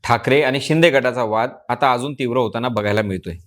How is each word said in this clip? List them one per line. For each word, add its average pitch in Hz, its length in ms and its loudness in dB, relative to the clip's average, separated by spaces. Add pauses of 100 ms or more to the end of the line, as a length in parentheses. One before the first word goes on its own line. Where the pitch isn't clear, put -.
ठाकरे 127 380 2
आणि 135 200 0
शिंदे 160 280 4
गटाचा 127 360 0
वाद 110 240 -2 (200)
आता 127 220 2
अजून 127 220 -2
तीव्र 127 240 -4
होताना 117 320 -2
बघायला 107 320 0
मिळतोय. 92 320 -6 (140)